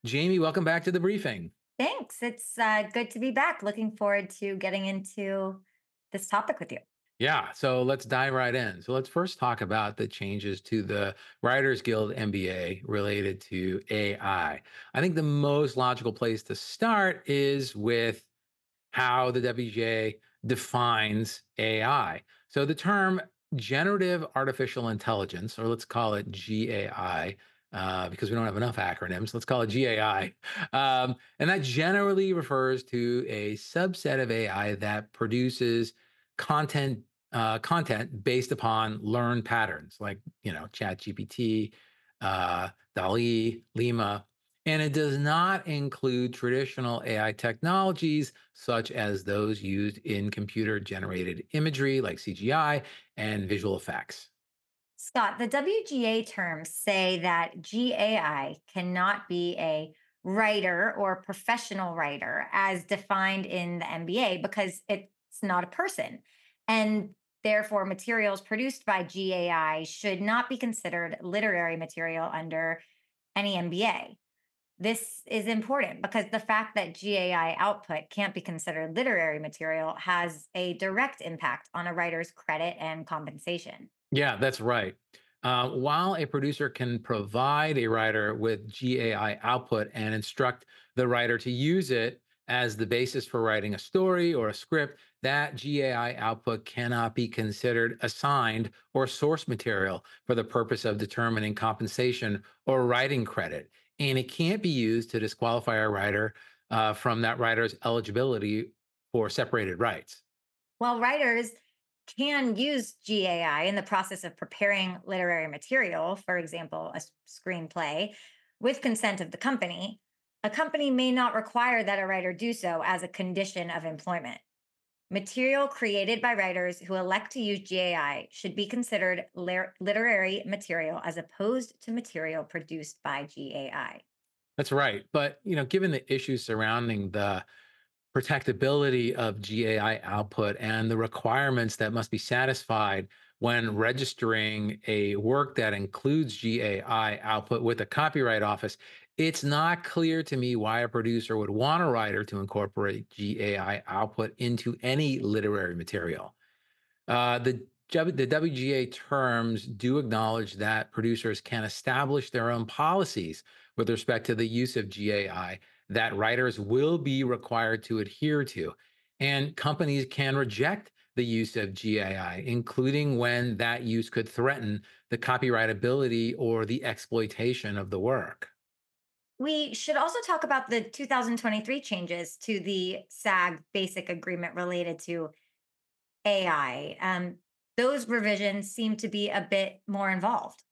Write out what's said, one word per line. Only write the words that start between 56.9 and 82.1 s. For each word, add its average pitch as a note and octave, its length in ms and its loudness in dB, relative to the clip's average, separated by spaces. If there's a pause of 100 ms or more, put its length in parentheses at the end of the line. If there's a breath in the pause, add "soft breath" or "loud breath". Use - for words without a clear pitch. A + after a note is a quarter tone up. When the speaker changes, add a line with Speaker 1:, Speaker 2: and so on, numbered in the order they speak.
Speaker 2:
that E3+ 420 0
G A#3+ 300 0
A G#3+ 260 2
I D3+ 380 -2 (180)
cannot F3+ 540 0
be F3 280 0
a D#3 360 -2 (320 soft breath)
writer G3+ 760 2
or F#3+ 240 0
professional F#3+ 720 -4
writer C#3+ 580 -2
as F#3+ 320 0
defined G3 640 0
in F3 320 -4
the E3 100 -6
M E3 180 -6
B F#3 120 -2
A G3 200 2
because F#3+ 500 -2
it's G3 200 -4 (320)
not F3+ 220 2
a F3+ 60 -6
person. - 500 -4 (480 soft breath)
And G#3+ 440 2 (340)
therefore, G#3+ 400 2
materials G3 560 0
produced B3+ 440 -4
by F#3+ 200 2
G F#3+ 280 -4
A F3 180 0
I D#3+ 340 0
should F#3+ 360 -4
not A3+ 280 2
be B3+ 100 -4
considered F3 640 -4
literary F3+ 540 0
material E3 540 -4
under D#3+ 520 -4 (540 loud breath)
any G3+ 200 0
M F3 140 -2
B F3+ 140 0
A. - 340 -2 (640)
This A3 460 -4
is G#3+ 200 -2
important A3+ 560 0
because G3+ 300 0
the A3 80 0
fact G#3+ 340 0
that F3+ 220 -2
G G3+ 200 -2
A F3+ 160 2
I E3 260 2
output G3+ 520 -2
can't G3+ 240 -2
be F3+ 60 -6
considered D#3+ 560 -6
literary F3+ 420 2
material D#3+ 580 -4
has F3 600 -2
a F3+ 180 -2
direct F#3+ 460 -2
impact E3 520 -4
on F3 140 -4
a F3 80 -4
writer's E3+ 380 -2